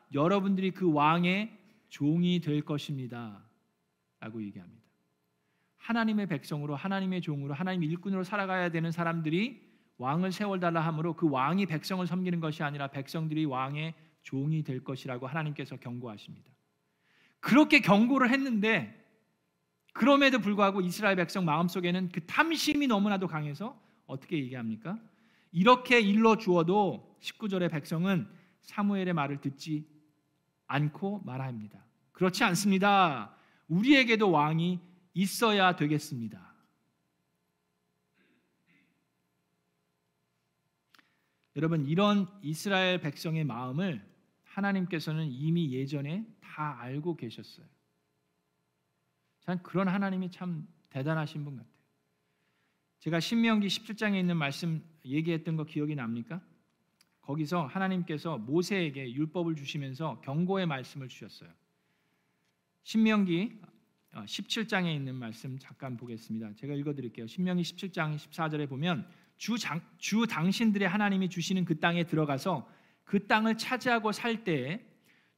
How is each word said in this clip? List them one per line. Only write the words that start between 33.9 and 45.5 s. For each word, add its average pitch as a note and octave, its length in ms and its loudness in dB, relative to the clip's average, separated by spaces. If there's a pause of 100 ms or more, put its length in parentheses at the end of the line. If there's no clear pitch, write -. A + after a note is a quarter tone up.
왕이 E3 500 4 (340)
있어야 F#3+ 600 4
되겠습니다." C#3+ 760 -2 (4000)
여러분, D#3+ 300 2
이런 G3 420 2 (140)
이스라엘 F#3 580 0
백성의 D#3+ 460 -4
마음을 B2+ 580 -4 (420)
하나님께서는 F3 880 -2
이미 D#3 440 0